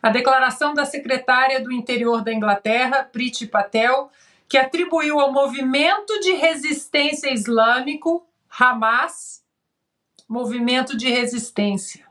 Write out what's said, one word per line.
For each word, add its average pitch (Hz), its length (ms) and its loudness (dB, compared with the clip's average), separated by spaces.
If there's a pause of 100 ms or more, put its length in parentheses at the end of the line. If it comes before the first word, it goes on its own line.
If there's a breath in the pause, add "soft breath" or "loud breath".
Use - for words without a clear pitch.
A 226 80 4
declaração 262 640 2
da 294 100 0
secretária 262 760 0
do 247 80 -8
Interior 233 540 -2
da 226 80 -2
Inglaterra, 220 720 0
Priti 240 420 -6
Patel, 226 640 0 (380 soft breath)
que 269 100 4
atribuiu 302 640 0
ao 277 120 2
movimento 277 880 0
de 370 120 0
resistência 294 1000 -2
islâmico, 254 960 0 (240)
Hamas, 247 920 0 (840)
movimento 247 680 -2
de 240 120 -2
resistência 226 1040 -2